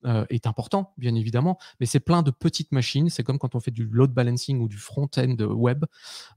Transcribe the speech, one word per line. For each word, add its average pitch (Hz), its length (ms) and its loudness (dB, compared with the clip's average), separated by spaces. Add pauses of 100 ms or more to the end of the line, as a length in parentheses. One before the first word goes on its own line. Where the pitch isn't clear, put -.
euh, 113 240 2
est 120 160 -2
important, 196 520 -2
bien 120 180 0
évidemment, 120 420 0 (220)
mais 127 80 0
c'est 139 120 2
plein 170 220 4
de 147 80 2
petites - 420 -2
machines. 139 380 2
C'est 143 140 -4
comme 135 160 -2
quand 127 160 -4
on 123 40 -2
fait 123 120 -4
du 113 160 -4
load 123 240 4
balancing 123 480 0
ou 117 80 0
du 104 100 -10
front-end 127 600 -2
web. 120 460 0 (520)